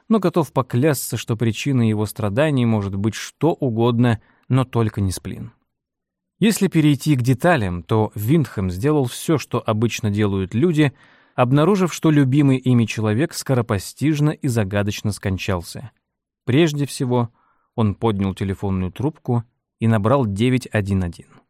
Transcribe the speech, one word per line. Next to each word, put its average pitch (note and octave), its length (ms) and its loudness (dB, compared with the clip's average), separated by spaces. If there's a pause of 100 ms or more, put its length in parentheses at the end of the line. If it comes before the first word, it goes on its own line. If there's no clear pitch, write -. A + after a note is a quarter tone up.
но A3 120 2
готов E3+ 340 0
поклясться, B2+ 640 0
что - 180 -4
причиной A#2 540 0
его G#2+ 160 0
страданий A#2+ 600 0
может G2+ 280 0
быть G#2 200 -2
что - 380 -2
угодно, A#2 680 0 (280)
но B2+ 160 2
только A2+ 360 -2
не F#2+ 100 0
сплин. F#2 400 -12 (840)
Если G3 300 2
перейти D3+ 480 2
к B2 80 0
деталям, A#2 580 2
то A2 320 0
Виндхэм G#2 560 0
сделал C3 360 0
все, - 340 -2
что - 260 -6
обычно A2 460 -2
делают G2 420 -2
люди, D3+ 400 2 (400)
обнаружив, D#3 580 2
что D#3+ 200 0
любимый C#3 460 4
ими B2 280 2
человек A2 480 -2
скоропостижно C3+ 960 -2
и - 180 -4
загадочно G#2 640 -2
скончался. F#2+ 760 -6 (560)
Прежде D3 400 2
всего, B2 460 -2 (440)
он G#2 200 0
поднял G2 400 -2
телефонную F#2+ 560 -4
трубку B2 520 -4 (360)
и A2+ 80 0
набрал A2+ 400 2
девять B2 440 0
один G2 320 -2
один. E2+ 220 -10 (240)